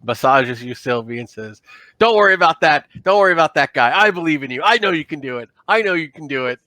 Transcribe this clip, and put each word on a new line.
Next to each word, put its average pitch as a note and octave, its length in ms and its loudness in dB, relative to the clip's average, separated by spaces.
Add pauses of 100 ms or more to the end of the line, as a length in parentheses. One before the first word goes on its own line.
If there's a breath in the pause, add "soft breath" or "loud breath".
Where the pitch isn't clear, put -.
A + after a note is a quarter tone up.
massages B2 600 0
you, B2 120 -12
Sylvie, A#2 440 -6
and A#2+ 100 -12
says, G#2+ 340 -18 (360 loud breath)
Don't A3+ 180 4
worry G3+ 180 4
about F3 260 2
that. D3+ 260 2 (160)
Don't G3 160 2
worry F#3+ 140 4
about E3 220 0
that C#3+ 200 -2
guy. B2+ 240 2
I G#3+ 120 4
believe E3 320 -2
in C3+ 80 -10
you. B2+ 120 -8
I A3 160 2
know G#3 120 -2
you E3 140 -4
can D3 160 -12
do C3 180 -8
it. A#2 120 -12 (160)
I A3 160 0
know G3 120 -2
you D#3+ 160 -4
can D#3 160 -20
do C3+ 200 -6
it. B2 200 -6